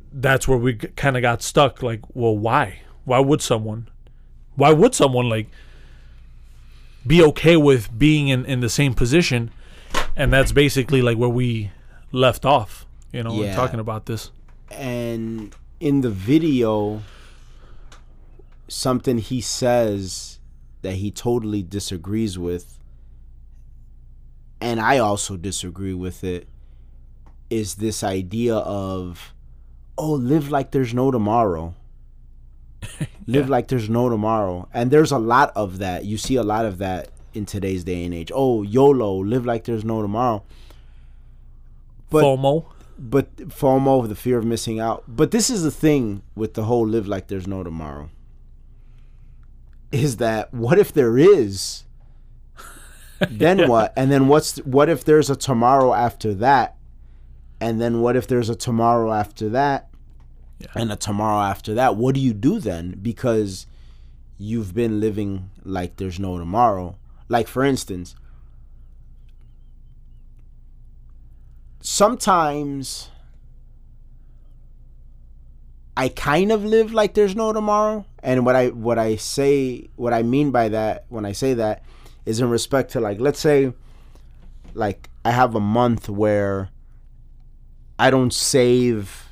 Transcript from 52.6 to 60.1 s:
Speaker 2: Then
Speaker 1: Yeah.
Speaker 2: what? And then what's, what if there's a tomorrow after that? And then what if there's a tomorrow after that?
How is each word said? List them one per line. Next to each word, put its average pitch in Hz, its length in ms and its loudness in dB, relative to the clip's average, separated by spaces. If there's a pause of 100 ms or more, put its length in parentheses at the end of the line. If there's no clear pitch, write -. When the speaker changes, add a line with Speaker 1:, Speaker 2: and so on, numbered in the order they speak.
Speaker 2:
Then 156 300 2
Speaker 1:
Yeah. 170 80 6
Speaker 2:
what? 113 280 2
And 135 160 2
then 135 160 4
what's, 151 380 4
what 143 240 4
if 165 160 -2
there's 151 240 4
a 139 60 0
tomorrow 127 580 2
after 110 420 -2
that? 120 400 2 (880)
And 113 180 -2
then 117 220 0
what 123 160 2
if 123 100 -4
there's 120 220 0
a 117 60 -4
tomorrow 113 580 0
after 107 360 -4
that? 135 380 -2 (720)